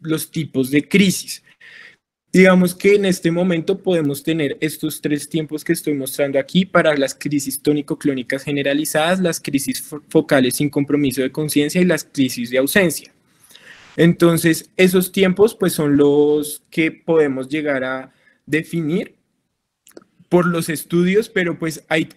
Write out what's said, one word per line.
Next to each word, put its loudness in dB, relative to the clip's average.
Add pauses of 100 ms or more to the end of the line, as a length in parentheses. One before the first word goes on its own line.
los -6
tipos -4
de 0
crisis. 0 (920)
Digamos 6
que 4
en 2
este 0
momento -2
podemos -2
tener -4
estos -6
tres -4
tiempos -6
que -2
estoy -4
mostrando -4
aquí 0
para 2
las -2
crisis -6
tónico-clónicas -2
generalizadas, -2
las -2
crisis -4
fo-, -14
focales 2
sin -2
compromiso -2
de -4
conciencia -2
y 4
las 0
crisis -4
de -2
ausencia. 0 (840)
Entonces, 2
esos 2
tiempos, 2
pues, -2
son 0
los 2
que -2
podemos 0
llegar -4
a -8 (320)
definir -4 (1120)
por 2
los -4
estudios, -2
pero, -4
pues, -10
hay -2